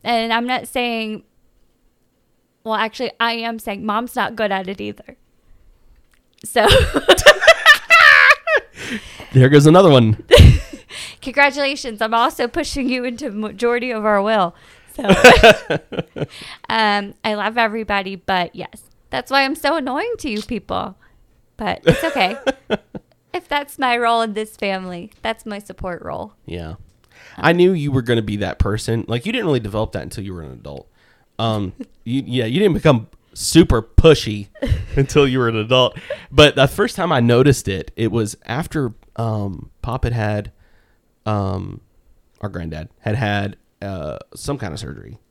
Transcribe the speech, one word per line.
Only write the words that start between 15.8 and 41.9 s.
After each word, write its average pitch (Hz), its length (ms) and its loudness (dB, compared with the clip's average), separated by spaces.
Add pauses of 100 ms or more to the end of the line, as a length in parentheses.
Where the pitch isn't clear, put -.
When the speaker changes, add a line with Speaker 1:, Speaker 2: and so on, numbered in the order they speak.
Speaker 1:
um, 208 460 -2 (100)
I 214 100 -4
love 208 220 -6
everybody, 208 600 -4
but 185 380 -4
yes, - 360 -16 (200)
that's 254 200 -8
why 269 140 0
I'm 269 100 -4
so 294 220 -2
annoying 302 420 -6
to - 120 -10
you 214 120 -6
people. 190 540 -10 (600)
But 180 300 -8
it's - 180 0
okay. 220 320 -2 (320)
Speaker 2:
<laughs> 220 80 -4 (580)
Speaker 1:
if 359 140 -10
that's 285 300 -8
my 247 180 0
role 233 260 0
in 220 120 -6
this 214 220 -10
family, 185 540 -8 (120)
that's 220 240 -8
my 208 120 -12
support 190 440 -12
role. - 320 -12 (120)
Speaker 2:
Yeah. 82 280 -12 (640)
I 160 160 0
knew 175 200 4
you 143 200 -4
were 131 100 0
gonna 117 200 0
be 104 160 -6
that 98 200 -6
person. 107 500 -4
Like, 120 180 -6
you 220 60 -6
didn't 233 140 -4
really 139 140 0
develop 107 320 -8
that 87 100 -8
until 95 220 -14
you 98 100 -12
were 85 80 -14
an 69 100 -16
adult. 65 360 -18 (500)
Um, 110 340 -4 (160)
<laughs> - 160 -20
you, 127 220 -4
yeah, 123 200 -2
you 120 140 -2
didn't 196 140 2
become 123 340 2 (260)
super 135 480 2
pushy 110 640 2 (240)
<laughs> - 240 -4
until 139 300 2
you 127 120 -2
were 120 100 0
an 113 80 -4
adult. 123 420 0 (320)
But 147 260 4
the - 120 4
first - 280 -4
time 175 160 -4
I 135 80 0
noticed 120 480 2
it, 95 280 -8
it 113 160 -4
was 107 320 -4
after, 131 480 -6 (240)
um, 107 540 -8 (120)
Pop 120 220 -6
had 120 80 -2
had, 107 400 -6 (720)
um, 95 560 -6 (600)